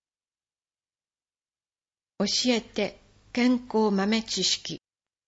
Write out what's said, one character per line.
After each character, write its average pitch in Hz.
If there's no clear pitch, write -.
教 202
え 233
て、 -
健 247
康 220
豆 208
知 190
識。 -